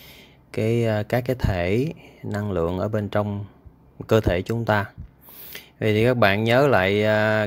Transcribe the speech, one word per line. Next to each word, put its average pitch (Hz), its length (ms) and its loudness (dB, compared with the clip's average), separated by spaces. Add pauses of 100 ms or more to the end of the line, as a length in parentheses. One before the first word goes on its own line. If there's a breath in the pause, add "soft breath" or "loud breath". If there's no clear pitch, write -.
(520 loud breath)
cái, 113 340 0
à, 107 160 0
các 123 240 -2
cái 127 120 -2
thể 98 480 0 (360 loud breath)
năng 104 300 -6
lượng 87 260 -2
ở 98 100 -4
bên 107 200 -4
trong 104 360 -4 (600)
cơ 110 140 4
thể 92 220 -2
chúng 113 220 -4
ta. 104 200 0 (960 loud breath)
Vậy 110 140 0
thì 110 100 2
các 123 120 2
bạn 104 280 4
nhớ 123 220 4
lại, 104 380 2
à, 107 420 2